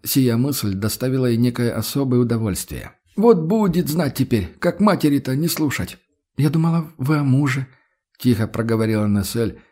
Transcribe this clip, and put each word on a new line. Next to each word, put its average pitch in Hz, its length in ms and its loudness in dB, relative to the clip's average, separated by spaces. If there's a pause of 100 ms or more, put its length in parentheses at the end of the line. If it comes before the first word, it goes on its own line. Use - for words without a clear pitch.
сия 123 340 0
мысль 120 380 -2
доставила 127 520 -2
ей 117 100 2
некое 120 400 0
особое 123 440 0
удовольствие. 110 720 -4 (240)
«Вот 202 260 6
будет 180 460 0
знать 151 260 0
теперь, 110 440 0
как 175 220 -2
матери-то 143 560 2
не 160 120 0
слушать». 156 500 -4 (380)
«Я 151 140 2
думала, 165 480 0
вы 143 180 0
о 147 80 0
муже», 135 420 2 (520)
тихо 113 280 2
проговорила 110 600 -2
Нессель, 101 540 -2 (120)